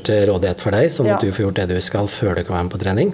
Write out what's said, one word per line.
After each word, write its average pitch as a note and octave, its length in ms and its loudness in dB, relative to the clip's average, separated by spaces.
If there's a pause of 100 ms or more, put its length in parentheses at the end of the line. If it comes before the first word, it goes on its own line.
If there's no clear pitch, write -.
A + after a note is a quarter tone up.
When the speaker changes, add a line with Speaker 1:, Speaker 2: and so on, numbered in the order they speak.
Speaker 1:
til G#2 240 4
rådighet F#2 320 0
for G#2 160 -2
deg, D#3 160 4
sånn A#2 160 2
at G2+ 140 2
Speaker 2:
Ja. G#2+ 40 2
Speaker 1:
du F#2+ 80 0
får G2+ 120 0
gjort F#2 100 -2
det F#2 160 0
du F2+ 80 0
skal G2+ 260 -2
før G2+ 300 -2
du F2+ 80 -2
kan F2+ 100 -4
være F2 140 -2
med - 20 -6
på F2+ 120 -8
trening. A2 300 2